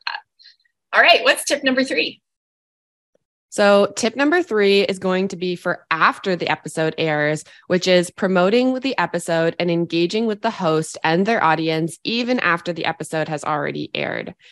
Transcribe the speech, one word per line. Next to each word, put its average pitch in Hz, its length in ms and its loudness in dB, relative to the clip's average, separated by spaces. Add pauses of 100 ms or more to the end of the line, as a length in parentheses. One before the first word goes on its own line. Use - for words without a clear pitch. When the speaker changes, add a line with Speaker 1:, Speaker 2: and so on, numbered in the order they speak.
Speaker 1:
that. - 100 -8 (760)
All 208 80 4
right. 294 220 6
What's 294 200 2
tip 294 180 -2
number 262 220 0
three? - 380 -6 (1300)
Speaker 2:
So 202 480 4
tip 226 180 -2
number 302 260 2
three 202 420 4
is 190 140 -2
going 185 300 0
to 190 80 -8
be 175 220 -4
for - 340 -6
after 175 460 2
the 170 120 -4
episode 160 480 -4
airs, 151 460 0 (240)
which 180 180 0
is 180 260 2
promoting 214 680 2
the 269 180 -4
episode 170 640 -2
and 175 100 0
engaging 170 560 0
with 208 160 -4
the 226 100 -2
host 160 520 -2
and 170 220 2
their 226 180 0
audience, 160 640 0
even 240 340 -2
after 175 320 -2
the 165 140 -6
episode 160 420 -4
has 151 160 -6
already 147 500 -6
aired. - 400 -6 (180)